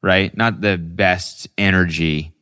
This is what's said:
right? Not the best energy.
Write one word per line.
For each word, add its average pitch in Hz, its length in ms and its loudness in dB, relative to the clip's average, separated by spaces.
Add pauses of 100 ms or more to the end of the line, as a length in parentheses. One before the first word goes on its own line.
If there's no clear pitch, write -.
right? 95 320 2
Not 110 260 -2
the 101 160 2
best 92 680 -2 (100)
energy. 82 840 0